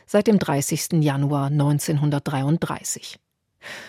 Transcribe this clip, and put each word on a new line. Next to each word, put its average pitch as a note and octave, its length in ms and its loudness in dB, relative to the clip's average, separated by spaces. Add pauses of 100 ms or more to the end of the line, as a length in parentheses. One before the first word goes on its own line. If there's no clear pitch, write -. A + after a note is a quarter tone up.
seit G#3 220 2
dem G#3+ 100 6
dreißigsten D#3 640 0
Januar C#3 480 0
neunzehnhundertdreiunddreißig. D3 1700 0 (680)